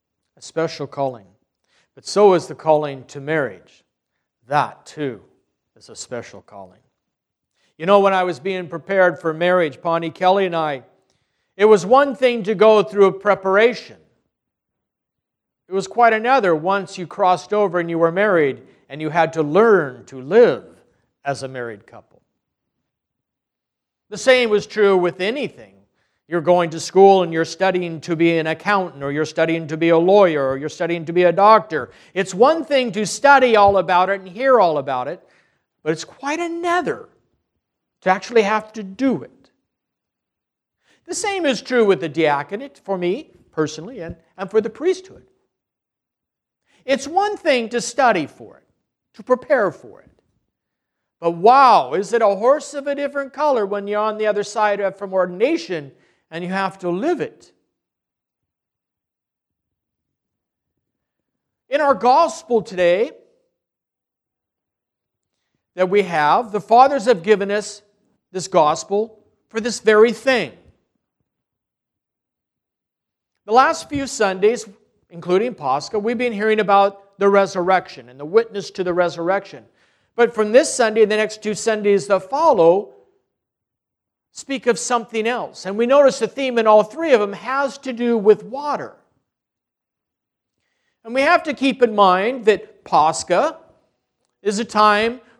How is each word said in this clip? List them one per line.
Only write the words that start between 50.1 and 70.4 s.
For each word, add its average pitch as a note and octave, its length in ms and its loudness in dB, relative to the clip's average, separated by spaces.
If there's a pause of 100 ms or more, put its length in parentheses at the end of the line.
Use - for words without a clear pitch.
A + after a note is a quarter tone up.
But E3+ 120 -2
wow, G3 600 4
is F#3+ 220 -4
it A#3 80 0
a G3+ 140 2
horse C4+ 380 -2
of C#4+ 140 -10
a C#4+ 80 -4
different C#4 380 -8
color C4+ 320 -2
when G3+ 200 -8
you're G#3 140 -4
on G#3+ 180 -4
the G#3+ 100 -4
other G#3 160 -2
side G#3 360 -2
of, F#3+ 180 -4
from G3 140 -12
ordination F#3 800 -4 (400)
and E3 100 -10
you F3+ 80 -8
have F#3+ 300 -6
to F3 100 -6
live B3 300 -4
it. - 320 -12 (4000)
In C#4+ 140 -2
our C#4+ 140 4
gospel B3 640 2
today F3+ 500 0 (2750)
that F3+ 140 0
we G3+ 140 2
have, F3 500 0
the G#3 80 -4
fathers C4 420 4
have F#3+ 200 0
given G3 280 2
us G3+ 300 -6 (500)
this F#3 160 -10
gospel F3+ 760 -2 (240)
for A3 120 -6
this A3+ 200 -8
very A3 320 4
thing. A3+ 400 -2 (3000)